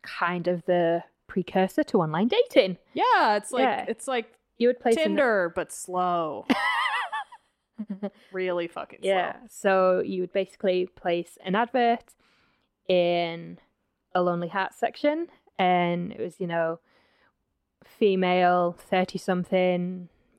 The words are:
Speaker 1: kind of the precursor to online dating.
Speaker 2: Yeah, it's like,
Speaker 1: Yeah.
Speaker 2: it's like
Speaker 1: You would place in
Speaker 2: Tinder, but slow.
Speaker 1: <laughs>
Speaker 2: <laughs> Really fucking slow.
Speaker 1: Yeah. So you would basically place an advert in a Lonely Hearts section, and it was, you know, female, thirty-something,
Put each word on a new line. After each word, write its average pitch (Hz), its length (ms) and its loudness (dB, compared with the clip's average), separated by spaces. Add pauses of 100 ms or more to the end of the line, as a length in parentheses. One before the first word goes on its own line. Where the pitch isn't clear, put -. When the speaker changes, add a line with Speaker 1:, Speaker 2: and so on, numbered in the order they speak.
Speaker 1:
kind 175 460 -4
of 175 180 -2
the 170 380 2 (240)
precursor 190 560 0
to 202 180 0
online 165 260 0
dating. 269 500 2 (160)
Speaker 2:
Yeah, 339 440 2
it's - 140 -6
like, 254 120 0
Speaker 1:
Yeah. 240 240 0
Speaker 2:
it's 220 200 -8
like 247 260 -6 (240)
Speaker 1:
You 233 120 4
would 247 100 -2
place 233 180 2
in 320 60 0
Speaker 2:
Tinder, 214 520 2
but 170 160 -6
slow. 175 800 -2
Speaker 1:
<laughs> - 60 2 (1200)
Speaker 2:
<laughs> 202 340 -10 (200)
Really 180 360 -4
fucking - 340 -12
slow. 190 80 -4
Speaker 1:
Yeah. 185 280 -2 (120)
So 185 560 2
you 190 160 -4
would 175 120 -6
basically 185 540 -2
place 175 560 -6
an 190 120 -2
advert 233 600 0 (720)
in 175 720 0 (560)
a 180 60 2
Lonely 175 260 0
Hearts 190 300 -4
section, 302 500 -2 (320)
and 175 520 2
it - 80 -12
was, 175 200 -8
you 180 80 -4
know, 165 320 -2 (1040)
female, 180 920 2
thirty-something, 180 1300 -2 (300)